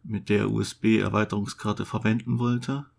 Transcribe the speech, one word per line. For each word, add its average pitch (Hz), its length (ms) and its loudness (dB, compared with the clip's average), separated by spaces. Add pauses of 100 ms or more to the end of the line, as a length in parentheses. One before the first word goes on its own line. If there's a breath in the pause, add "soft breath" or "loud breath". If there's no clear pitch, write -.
mit 104 280 -6
der 104 200 4
U 110 100 0
S - 140 -4
B 110 240 4
Erweiterungskarte 104 840 -2
verwenden 113 540 0
wollte. 123 480 -2 (120)